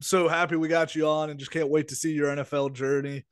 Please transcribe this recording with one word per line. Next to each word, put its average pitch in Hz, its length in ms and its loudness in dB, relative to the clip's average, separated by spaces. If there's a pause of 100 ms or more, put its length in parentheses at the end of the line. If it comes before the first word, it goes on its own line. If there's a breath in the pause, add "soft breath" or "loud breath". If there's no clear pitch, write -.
so 175 260 2
happy 170 280 2
we 160 120 0
got 160 280 2
you 151 120 2
on 156 220 0
and 147 100 -14
just 135 120 -14
can't 156 180 -2
wait 151 200 2
to 135 60 -10
see 160 160 -2
your 147 200 2
N 143 80 -4
F 139 140 -6
L 139 160 0
journey. 139 640 -2